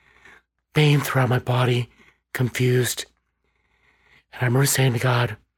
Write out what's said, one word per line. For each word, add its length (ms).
pain 260
throughout 300
my 100
body, 500
confused. 720
And 80
I 40
remember 200
saying 280
to 60
God, 380